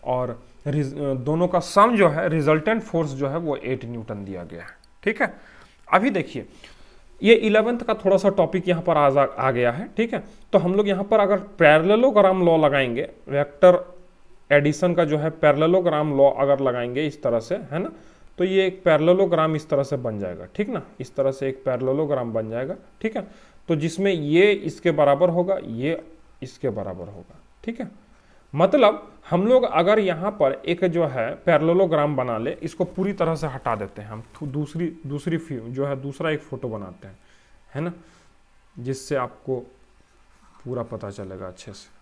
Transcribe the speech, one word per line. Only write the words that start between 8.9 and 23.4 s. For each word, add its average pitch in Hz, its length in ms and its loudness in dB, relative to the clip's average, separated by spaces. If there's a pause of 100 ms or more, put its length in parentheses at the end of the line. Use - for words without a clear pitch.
आ 147 140 6
जा-, 135 200 4
आ 131 200 -2
गया 120 220 0
है, 160 240 -8
ठीक 226 180 -2
है। 185 80 -6 (300)
तो 202 60 6
हम 175 160 0
लोग 202 140 2
यहाँ 196 160 -2
पर 214 160 2
अगर 202 180 2 (200)
पैरेललोग्राम 190 840 6
लॉ 170 140 6
लगाएंगे, 135 500 0 (200)
वेक्टर 143 560 4 (680)
एडिशन 147 440 2
का 170 100 2
जो 151 140 -2
है 156 140 -2
पैरेललोग्राम 156 840 2
लॉ 139 160 6
अगर 139 280 2
लगाएंगे 123 460 -2
इस 147 160 -10
तरह 117 180 0
से, 175 240 -6
है 143 140 -8
ना, 240 140 -6 (460)
तो 180 60 0
ये 190 220 2
एक 185 180 -6
पैरेललोग्राम 160 720 4
इस 151 120 -8
तरह 139 140 0
से 139 160 -4
बन 117 200 -6
जाएगा, 90 280 -8
ठीक 208 220 -6
ना, 240 140 -8 (180)
इस - 160 -14
तरह 135 160 0
से 135 160 -6
एक 135 160 -8
पैरेललोग्राम 131 680 -2
बन 110 180 -4
जाएगा, 131 260 -6 (260)
ठीक 220 140 -4
है। 196 100 -8 (420)